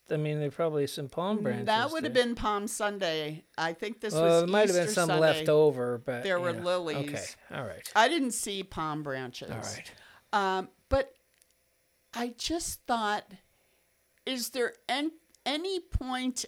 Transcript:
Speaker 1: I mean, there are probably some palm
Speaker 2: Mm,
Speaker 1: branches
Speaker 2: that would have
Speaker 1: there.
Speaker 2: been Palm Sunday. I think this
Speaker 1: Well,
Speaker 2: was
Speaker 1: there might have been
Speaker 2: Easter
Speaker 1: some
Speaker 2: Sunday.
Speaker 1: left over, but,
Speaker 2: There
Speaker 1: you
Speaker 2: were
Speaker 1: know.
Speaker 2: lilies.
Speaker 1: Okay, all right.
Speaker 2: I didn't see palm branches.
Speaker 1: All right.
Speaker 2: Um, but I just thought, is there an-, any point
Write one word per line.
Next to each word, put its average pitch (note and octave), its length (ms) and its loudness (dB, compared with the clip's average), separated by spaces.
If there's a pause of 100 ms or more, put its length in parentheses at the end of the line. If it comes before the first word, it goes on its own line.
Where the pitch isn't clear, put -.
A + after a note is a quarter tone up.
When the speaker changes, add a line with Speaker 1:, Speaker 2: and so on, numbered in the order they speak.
Speaker 1:
I E3 80 0
mean, D3+ 220 0
there D3 80 0
are C#3 40 -2
probably D3+ 360 0
some C#3+ 200 -8
palm F#3+ 300 -2
Speaker 2:
Mm, G#3 60 -2
Speaker 1:
branches - 240 -2
Speaker 2:
that A3+ 240 2
would D#4+ 120 -4
have B3 120 -4
Speaker 1:
there. B3 100 6
Speaker 2:
been A#3 100 -2
Palm G#3 320 -2
Sunday. E3+ 760 -2 (140)
I E3 160 0
think G#3+ 280 -8
this A3 140 -4
Speaker 1:
Well, D#3+ 80 4
Speaker 2:
was E3+ 180 8
Speaker 1:
there F3 60 0
might G#3 200 4
have F#3 80 4
been F3 100 4
Speaker 2:
Easter C#3+ 100 -2
Speaker 1:
some F3 140 4
Speaker 2:
Sunday. D#3 120 4
Speaker 1:
left D#3 280 4
over, C3 500 4
but, B2 240 -6
Speaker 2:
There F#3 140 0
Speaker 1:
you F3 60 -2
Speaker 2:
were F3 100 0
Speaker 1:
know. E3+ 100 -6
Speaker 2:
lilies. E3 460 -2
Speaker 1:
Okay, A2+ 160 -6 (300)
all C#3 80 -6
right. - 320 -10
Speaker 2:
I A3 120 8
didn't C4+ 240 0
see G3 320 -4
palm D#3 400 -4
branches. C3 480 -8
Speaker 1:
All A#2+ 80 -6
right. - 320 -10 (420)
Speaker 2:
Um, F#3+ 360 0 (200)
but C4+ 240 2 (1040)
I A#3+ 220 -4
just - 500 -6
thought, G#3+ 440 -2 (920)
is B3+ 240 -4
there A#3+ 240 -2 (160)
an-, D4 220 0 (340)
any F4 340 -2
point B3+ 680 -4